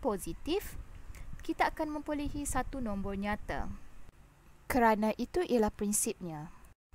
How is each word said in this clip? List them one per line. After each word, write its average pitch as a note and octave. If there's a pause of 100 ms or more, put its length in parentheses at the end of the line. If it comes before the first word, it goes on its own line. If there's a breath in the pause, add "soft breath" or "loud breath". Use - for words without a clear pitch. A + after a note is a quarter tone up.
positif, B3 (720 loud breath)
kita D#4+
akan D4+
memperolehi D4
satu C4
nombor G3+
nyata. G3+ (960)
Kerana A3
itu B3
ialah G#3+
prinsipnya. F3+ (440)